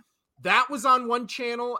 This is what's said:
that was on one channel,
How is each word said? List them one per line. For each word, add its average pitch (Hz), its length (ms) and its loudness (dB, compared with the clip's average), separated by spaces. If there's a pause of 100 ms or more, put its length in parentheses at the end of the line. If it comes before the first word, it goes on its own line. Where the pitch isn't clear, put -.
(420)
that 220 260 4
was 262 160 -6
on 254 240 4
one 240 180 -2
channel, 240 540 -6